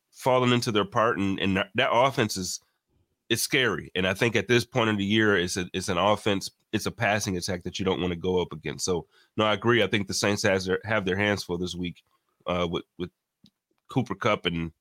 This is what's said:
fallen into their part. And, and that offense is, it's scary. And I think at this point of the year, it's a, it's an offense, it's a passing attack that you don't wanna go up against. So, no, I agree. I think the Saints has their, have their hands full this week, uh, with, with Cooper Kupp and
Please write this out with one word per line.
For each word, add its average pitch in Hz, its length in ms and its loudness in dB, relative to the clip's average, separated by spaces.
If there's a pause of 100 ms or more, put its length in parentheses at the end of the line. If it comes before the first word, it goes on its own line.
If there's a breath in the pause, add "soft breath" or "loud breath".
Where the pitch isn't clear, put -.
(100)
fallen 127 420 2
into 120 200 0
their 101 120 4
part. 110 340 0
And, 98 220 -2
and 95 240 0 (100)
that 131 160 0
offense 123 460 2
is, 92 240 -6 (680)
it's 113 140 0
scary. 123 520 0
And 92 120 0
I 92 60 2
think 113 240 0
at 101 120 0
this 120 160 4
point 113 260 0
of 107 80 0
the 98 60 -2
year, 104 340 4
it's 87 180 -2
a, 90 160 -2
it's 92 160 -4
an 92 80 -2
offense, 98 540 2 (220)
it's 110 120 -2
a 95 60 -4
passing 104 480 -2
attack 90 240 -6
that 90 160 -10
you 98 60 -6
don't 87 160 0
wanna 90 160 -2
go 90 240 0
up 82 120 -4
against. 76 320 -8
So, 87 220 -2 (320 soft breath)
no, 107 60 2
I 107 100 2
agree. 113 280 2
I 98 40 4
think 101 200 -2
the 98 80 -6
Saints 101 280 0
has 95 240 2
their, 92 180 0
have 107 220 -2
their 92 100 0
hands 104 260 0
full 87 140 -6
this 87 180 -6
week, 87 280 -8 (440)
uh, 87 240 -2
with, 87 140 -4 (140)
with 87 120 -8 (760)
Cooper 120 260 -2
Kupp 104 320 -2
and 82 340 -4